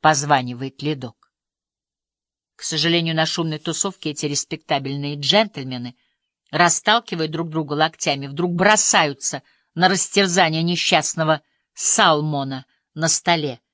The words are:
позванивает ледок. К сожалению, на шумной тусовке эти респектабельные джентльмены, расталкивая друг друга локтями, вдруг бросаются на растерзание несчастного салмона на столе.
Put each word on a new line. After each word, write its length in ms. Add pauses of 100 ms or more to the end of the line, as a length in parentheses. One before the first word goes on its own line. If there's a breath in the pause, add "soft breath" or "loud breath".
позванивает 800
ледок. 480 (1200)
К 60
сожалению, 540
на 100
шумной 320
тусовке 540
эти 160
респектабельные 920
джентльмены, 760 (560)
расталкивая 760
друг 220
друга 240
локтями, 540
вдруг 260
бросаются 880 (320)
на 160
растерзание 720
несчастного 800 (320)
салмона 920 (260)
на 140
столе. 520 (140)